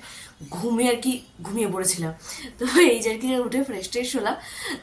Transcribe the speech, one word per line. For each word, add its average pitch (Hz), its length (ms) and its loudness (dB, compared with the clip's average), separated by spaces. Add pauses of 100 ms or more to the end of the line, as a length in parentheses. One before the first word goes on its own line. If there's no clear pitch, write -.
(520)
ঘুমিয়ে 233 440 2
আর 240 60 -8
কি 254 200 0 (200)
ঘুমিয়ে 202 260 -2
পড়েছিলাম। 180 460 0 (460)
তো 254 220 6
এই 240 180 8
যে 220 140 0
আর 226 60 -4
কি 254 160 0
উঠে 247 280 0
ফ্রেশ 208 260 -6
ট্রেশ 247 260 -4
হলাম। 226 200 0 (480)